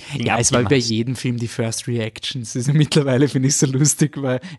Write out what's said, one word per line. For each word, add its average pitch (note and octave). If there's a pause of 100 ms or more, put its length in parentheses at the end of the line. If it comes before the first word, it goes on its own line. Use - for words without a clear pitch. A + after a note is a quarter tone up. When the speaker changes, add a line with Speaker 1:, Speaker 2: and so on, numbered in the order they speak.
(120)
Speaker 1:
Ging C#3
Speaker 2:
Ja, G#2+
Speaker 1:
ab A#2
Speaker 2:
es A2+
Speaker 1:
die C3
Speaker 2:
war B2
bei C#3
Speaker 1:
Maus. A#2
Speaker 2:
jedem A#2
Film B2
die A2+
First A2+
Reactions. A#2
Das B2+
ist B2+
ja C#3+
mittlerweile, C#3+
finde C3
ich, C#3
so -
lustig, C#3+
weil B2+ (200)